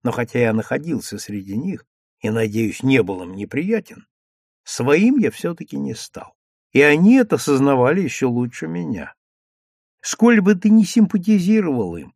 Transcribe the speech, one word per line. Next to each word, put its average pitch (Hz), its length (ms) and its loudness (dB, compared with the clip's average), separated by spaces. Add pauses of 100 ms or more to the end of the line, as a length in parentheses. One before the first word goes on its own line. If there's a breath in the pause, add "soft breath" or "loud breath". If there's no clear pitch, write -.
Но 120 100 -4
хотя 120 260 -6
я 117 160 2
находился 127 640 -6
среди 101 380 -10
них 165 280 -8 (360)
и, 110 100 -4
надеюсь, 110 520 -4
не 131 200 4
был 92 200 -6
им 90 120 -14
неприятен, 147 720 -8 (580)
своим 185 540 2
я 156 120 2
всё-таки - 460 -10
не 139 180 -8
стал. - 400 -18 (380)
И 131 80 4
они 156 360 6
это 226 200 2
сознавали 139 640 2
ещё 135 300 -2
лучше 123 380 -6
меня. 160 460 -8 (840)
Сколь 233 400 4
бы 202 140 2
ты 196 160 0
ни 220 140 6
симпатизировал 180 1120 0
им 69 200 -16